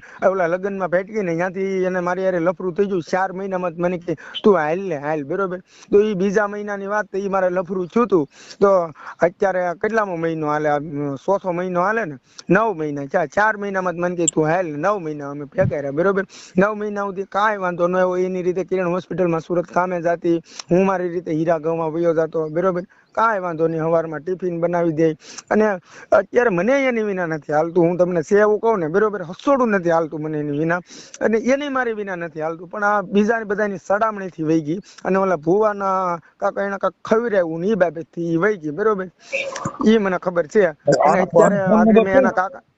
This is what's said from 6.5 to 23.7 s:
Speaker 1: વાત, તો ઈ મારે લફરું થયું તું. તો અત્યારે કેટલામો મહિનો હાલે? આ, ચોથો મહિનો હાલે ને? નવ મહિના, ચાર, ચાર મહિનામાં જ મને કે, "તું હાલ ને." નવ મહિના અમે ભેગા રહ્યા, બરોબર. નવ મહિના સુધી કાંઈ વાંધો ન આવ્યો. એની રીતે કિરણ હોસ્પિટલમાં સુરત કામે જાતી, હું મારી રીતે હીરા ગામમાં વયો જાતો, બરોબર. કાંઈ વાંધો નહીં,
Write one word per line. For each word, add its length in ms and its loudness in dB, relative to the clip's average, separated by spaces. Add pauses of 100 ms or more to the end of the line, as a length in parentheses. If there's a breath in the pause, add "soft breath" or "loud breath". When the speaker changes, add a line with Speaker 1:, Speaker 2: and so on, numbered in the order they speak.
Speaker 1:
વાત, 180 -2
તો 140 -8
ઈ 100 -4
મારે 220 2
લફરું 360 -4
થયું 200 0
તું. 220 2 (320 loud breath)
તો 300 4 (300 loud breath)
અત્યારે 600 0
કેટલામો 340 0
મહિનો 300 -2
હાલે? 220 0
આ, 100 2 (480)
ચોથો 260 0
મહિનો 280 -2
હાલે 240 0
ને? 120 -10 (340 loud breath)
નવ 280 4
મહિના, 260 -4
ચાર, 220 -2
ચાર 300 0
મહિનામાં 360 -4
જ 40 -8
મને 200 -2
કે, 180 0
"તું 140 2
હાલ 180 0
ને." 100 -8
નવ 220 0
મહિના 320 -8
અમે 140 -10
ભેગા 320 -2
રહ્યા, 140 -6
બરોબર. 360 0 (320 loud breath)
નવ 160 4
મહિના 260 -6
સુધી 240 -6
કાંઈ 320 0 (120)
વાંધો 180 0
ન 100 0
આવ્યો. 200 2
એની 260 -2
રીતે 220 -2
કિરણ 240 -2
હોસ્પિટલમાં 520 -2
સુરત 240 -2
કામે 380 -2
જાતી, 400 0 (280 loud breath)
હું 160 4
મારી 220 0
રીતે 240 -6
હીરા 260 0
ગામમાં 340 -4
વયો 220 0
જાતો, 340 -2
બરોબર. 340 0 (300 soft breath)
કાંઈ 260 2
વાંધો 300 -2
નહીં, 120 -2